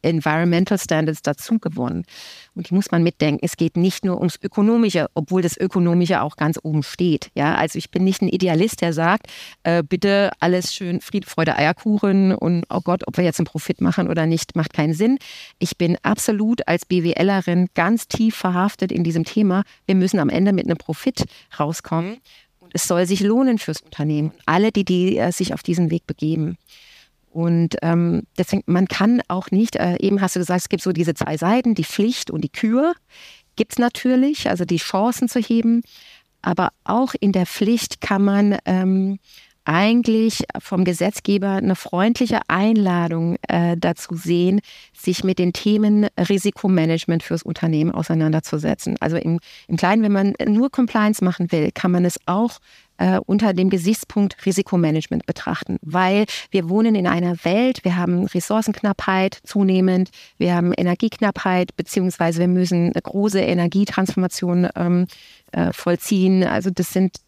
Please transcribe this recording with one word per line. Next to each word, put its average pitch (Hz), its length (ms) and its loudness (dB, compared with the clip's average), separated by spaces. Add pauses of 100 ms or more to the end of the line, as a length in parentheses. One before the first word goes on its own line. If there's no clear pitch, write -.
Environmental 170 760 2
Standards 156 440 -2
dazu 220 360 -2
gewonnen. 156 460 -4 (500)
Und 175 160 -10
die 175 40 0
muss 196 160 0
man 170 120 2
mitdenken. 156 420 0
Es - 120 -4
geht 165 200 -2
nicht 180 280 0
nur 180 120 0
ums - 260 -2
Ökonomische, 208 720 2
obwohl 180 280 -2
das 170 160 -2
Ökonomische 175 640 2
auch 147 140 -6
ganz 156 240 -2
oben 156 220 -2
steht. - 520 -2
Ja, 143 200 0
also - 240 -2
ich - 120 -12
bin 185 120 -2
nicht 190 200 0
ein 190 60 0
Idealist, 180 520 0
der 170 140 0
sagt, 170 320 0 (360)
äh, 170 220 2
bitte 196 460 0 (100)
alles 180 340 0
schön 185 280 -4
Friede, - 260 -6
Freude, 160 280 0
Eierkuchen 196 760 2
und 170 360 -2
oh 185 100 -2
Gott, 175 260 -2
ob - 120 -6
wir 180 60 2
jetzt 165 140 0
einen 165 80 0
Profit - 360 -6
machen 170 260 0
oder 160 180 -2
nicht, 165 300 -2
macht 156 160 -4
keinen 156 220 0
Sinn. 226 240 2 (400)
Ich - 180 -4
bin 175 260 0
absolut 214 640 0
als 170 200 0
B 180 180 2
W 170 80 2 (100)
Lerin 180 520 2
ganz 196 340 0
tief 220 260 0
verhaftet 185 560 -2
in 175 140 0
diesem 165 200 0
Thema. 202 400 2 (220)
Wir 196 80 2
müssen 190 240 2
am 147 120 2
Ende 196 240 2
mit 180 100 0
einem 165 140 -2
Profit - 460 -4 (360)
rauskommen. 165 560 -4 (420)
Und 180 140 -20
es - 160 -4
soll 180 180 2
sich 190 140 0
lohnen 226 380 2
fürs - 240 -6
Unternehmen. 151 500 -2 (140)
Alle, 202 260 2
die, 196 120 2
die, 185 340 2
äh, 147 120 0
sich 175 220 -4
auf - 100 -8
diesen 170 280 0
Weg 165 160 -4
begeben. 160 500 -4 (760)
Und, 170 520 0
ähm, 170 460 0 (100)
deswegen, 185 280 -2
man 180 200 2
kann 233 400 0
auch 185 240 -6
nicht, 214 240 0
äh, 175 240 0
eben 196 220 2
hast 185 160 0
du - 20 -2
gesagt, 180 220 0
es - 80 -12
gibt 185 160 -4
so 185 80 0
diese 160 220 0
zwei - 220 -4
Seiten, 226 380 0
die 170 80 -2
Pflicht - 480 -2
und 160 120 -4
die 151 60 -4
Kür. 262 460 0 (640)
Gibt's - 200 -10
natürlich, 254 720 0
also 180 160 -2
die 170 120 -2
Chancen 226 520 -2
zu 247 120 -2
heben. 233 420 0 (600)
Aber 180 260 -2 (160)
auch 247 340 -2
in 196 140 2
der 180 140 2
Pflicht - 540 -2
kann 196 220 0
man, 202 340 2 (100)
ähm, 190 520 0 (480)
eigentlich 220 800 2 (140)
vom 185 260 -2
Gesetzgeber 196 680 0
eine 190 220 0
freundliche 220 720 0
Einladung, 175 880 2 (120)
äh, 170 300 2
dazu 170 360 -4
sehen, 175 460 2 (320)
sich - 320 -4
mit 190 140 0
den 180 160 2
Themen 208 520 2 (120)
Risikomanagement 175 1040 0
fürs 165 200 -4
Unternehmen 160 480 0
auseinanderzusetzen. 156 1120 -2
Also 165 160 -2
im, 165 240 -2 (260)
im 165 120 -4
Kleinen, 202 240 2
wenn 208 100 2
man 196 220 2 (120)
nur 226 240 2
Compliance 214 540 0
machen 180 260 -2
will, 156 220 0
kann - 180 -2
man 175 140 2
es 180 220 -2
auch, 214 320 -2 (400)
äh, 185 260 2
unter 202 300 2
dem 185 160 2
Gesichtspunkt 190 720 0
Risikomanagement 160 800 0
betrachten, - 560 -6
weil 185 460 0 (240)
wir 175 180 0
wohnen 220 260 2
in 185 120 2
einer 175 380 0
Welt, 233 400 0
wir 180 120 2
haben 175 300 0
Ressourcenknappheit 196 1160 -2
zunehmend, 185 680 2 (260)
wir 175 180 0
haben 175 200 2
Energieknappheit, 185 1000 0
beziehungsweise 170 640 -2
wir 175 80 4
müssen 180 440 2
eine - 100 -2
große 202 380 0
Energietransformation, 180 1400 0
ähm, 175 300 2 (460)
äh, 170 200 0
vollziehen. 185 720 2
Also 185 260 -2
das 180 220 -4
sind 190 240 0 (120)